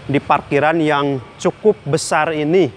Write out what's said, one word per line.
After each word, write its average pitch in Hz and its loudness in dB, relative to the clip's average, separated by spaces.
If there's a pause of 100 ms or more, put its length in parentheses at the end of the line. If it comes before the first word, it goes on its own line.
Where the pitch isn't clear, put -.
di 139 -2
parkiran 147 0
yang 143 0 (240)
cukup 202 0
besar 156 0
ini. 151 2